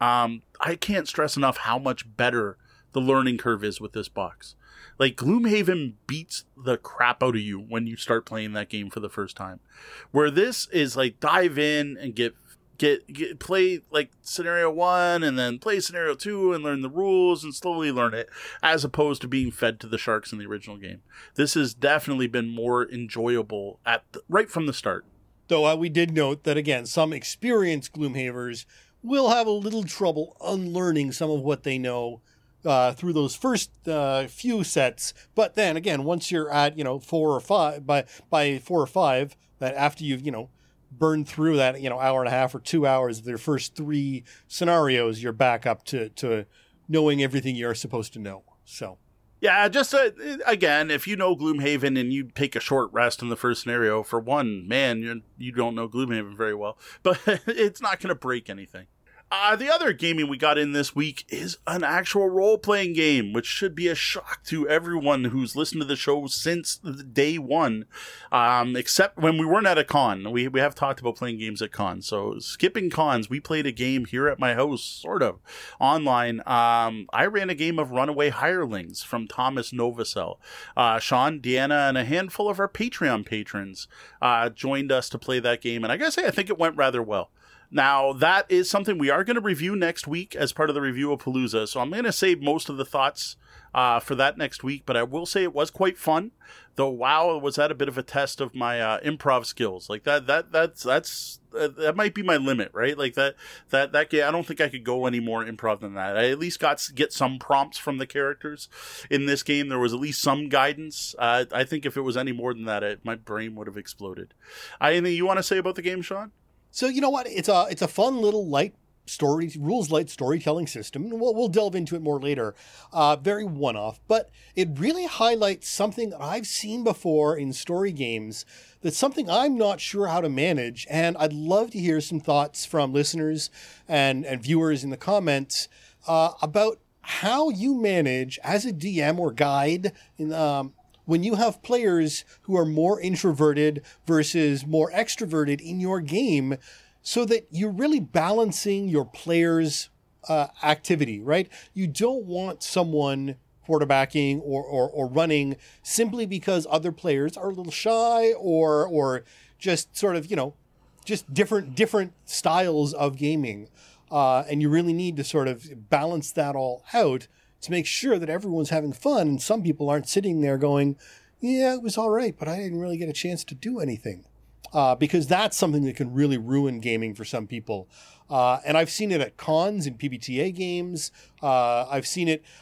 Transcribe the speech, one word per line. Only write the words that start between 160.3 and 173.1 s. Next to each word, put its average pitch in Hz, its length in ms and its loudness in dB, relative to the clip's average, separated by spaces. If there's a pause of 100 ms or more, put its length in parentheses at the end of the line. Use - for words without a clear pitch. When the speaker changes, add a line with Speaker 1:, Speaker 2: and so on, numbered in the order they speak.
Speaker 2:
know, 143 180 -2 (520)
just 196 280 -6
different, 180 400 0
different 196 400 2 (120)
styles 160 680 2
of 143 240 0
gaming. 131 500 -2 (440)
Uh, 135 360 4
and 147 140 0
you 147 80 4
really 170 240 2
need 175 240 -2
to 143 60 -4
sort 139 240 0
of 120 420 -8
balance 151 440 0
that 143 220 -2
all 127 280 -4 (100)
out 147 340 2 (340)
to 165 100 -10
make 175 140 0
sure 247 320 0
that 160 120 -4
everyone's 170 400 -2
having 151 240 0
fun 233 340 2
and 139 140 0
some 220 200 0
people 151 280 0
aren't 147 180 0
sitting 190 320 0
there 139 180 2
going, 143 380 2 (460)
"Yeah, 262 320 2
it 254 80 -6
was 220 160 -4
all 220 120 0
right, 220 280 0
but 151 100 -8
I 165 80 -4
didn't 185 240 -6
really 175 160 -4
get 165 140 -4
a 147 40 -4